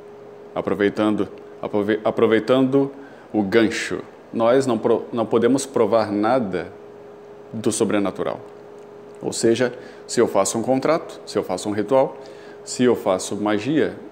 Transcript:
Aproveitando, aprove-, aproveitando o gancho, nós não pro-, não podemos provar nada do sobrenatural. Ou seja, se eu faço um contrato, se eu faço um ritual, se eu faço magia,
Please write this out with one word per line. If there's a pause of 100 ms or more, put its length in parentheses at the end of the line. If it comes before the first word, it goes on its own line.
(540)
Aproveitando, (320)
aprove-,
aproveitando (400)
o
gancho, (340)
nós
não
pro-,
não
podemos
provar
nada (800)
do
sobrenatural. (800)
Ou
seja, (340)
se
eu
faço
um
contrato,
se
eu
faço
um
ritual, (480)
se
eu
faço
magia, (160)